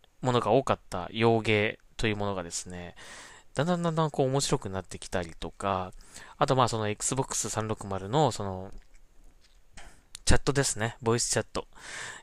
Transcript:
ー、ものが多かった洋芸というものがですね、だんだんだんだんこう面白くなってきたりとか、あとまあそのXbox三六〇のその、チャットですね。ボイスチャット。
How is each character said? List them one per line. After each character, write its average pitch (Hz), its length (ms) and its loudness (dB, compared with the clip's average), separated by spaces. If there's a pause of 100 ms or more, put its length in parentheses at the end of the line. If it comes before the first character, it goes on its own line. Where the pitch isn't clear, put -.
(220)
ー、 - 40 -6
も 127 80 2
の 120 60 4
が 104 120 2
多 131 120 6
か 110 100 0
っ - 60 0 (100)
た 87 220 -6
洋 113 300 4
芸 107 380 2 (160)
と - 120 0
い 107 60 2
う - 40 0
も 101 80 -4
の 101 100 -2
が 92 80 -4
で 85 80 -10
す - 160 -8
ね、 90 280 -12 (600)
だ 139 80 2
ん 165 40 2
だ 180 100 2
ん 170 60 -2
だ 170 80 0
ん 160 40 -4
だ 160 100 4
ん 151 60 -2
こ 143 140 2
う - 20 2
面 135 140 2
白 - 180 2
く 101 100 -8
な 95 120 -4
っ - 20 -18
て - 160 -14
き - 80 -12
た 92 140 -2
り 85 180 -8
と 82 120 -8
か、 92 420 -2 (440)
あ 147 100 2
と 139 80 4
ま 127 80 6
あ 113 40 6
そ 113 100 -2
の 107 120 -2
Xbox - 600 -2
三 110 180 -2
六 107 200 -4
〇 95 220 -4
の 135 220 4
そ 104 120 -6
の、 95 280 -6 (1500)
チ - 80 8
ャ 127 40 10
ッ - 40 6
ト 143 120 0
で 135 100 2
す - 160 -2
ね。 113 220 -2
ボ 113 140 2
イ 117 40 0
ス - 100 -2
チ - 100 2
ャ 107 40 0
ッ - 80 -6
ト。 - 160 -6 (560)